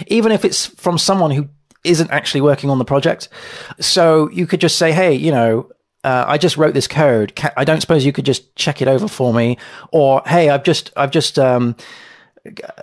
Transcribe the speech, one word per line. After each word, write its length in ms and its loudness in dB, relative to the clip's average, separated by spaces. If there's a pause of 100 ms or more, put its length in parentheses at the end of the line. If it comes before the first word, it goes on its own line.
even 260 2
if 140 2
it's 220 -4
from 320 -4
someone 320 0
who 180 -4 (340)
isn't 280 0
actually 300 -2
working 280 2
on 80 0
the 80 -2
project. 440 -2 (500)
So 520 2
you 140 -4
could 140 -2
just 180 0
say, 140 2
"Hey, 240 2
you 160 0
know, 400 0 (320)
uh, 240 0
I 100 2
just 200 0
wrote 160 2
this 140 -2
code. 500 0
Ca-, 180 -4
I 80 -2
don't 160 0
suppose 260 2
you 60 2
could 140 -6
just 300 -2
check 260 -4
it 60 0
over 200 2
for 260 -2
me?" 240 0 (340)
Or, 340 2
"Hey, 240 2
I've 140 0
just, 340 -2
I've 140 -2
just, 280 -2
um, 380 0 (680)
g-, 180 -20 (200)